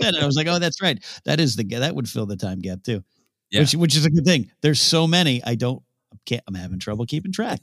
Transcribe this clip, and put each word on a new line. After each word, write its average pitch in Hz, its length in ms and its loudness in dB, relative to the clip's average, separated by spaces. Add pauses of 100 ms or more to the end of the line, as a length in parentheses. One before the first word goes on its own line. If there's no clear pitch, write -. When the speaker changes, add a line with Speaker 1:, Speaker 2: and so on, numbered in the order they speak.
Speaker 1:
said 214 140 0
it, 156 80 -2
I 143 40 2
was 139 100 0
like, 156 100 0
"Oh, 170 120 0
that's 170 220 -2
right. 165 220 -2 (220)
That 147 160 0
is 127 160 2
the 113 80 -4
g-, 120 120 -6
that 135 180 -2
would 120 140 -4
fill 110 160 -4
the 101 120 -6
time 92 240 -4
gap 92 220 -8
too." 104 200 -4 (480)
Speaker 2:
Yeah. 101 100 4
Speaker 1:
Which, 139 140 4
which 160 220 2
is 156 100 4
a 160 40 2
good 156 140 4
thing. 143 260 4 (120)
There's 147 180 4
so 165 260 4
many, 160 380 2
I 120 100 -2
don't, 123 280 -2 (420)
can't, 120 220 -4
I'm 98 80 -10
having 90 240 -8
trouble 107 260 -6
keeping 113 280 -6
track. 208 300 -4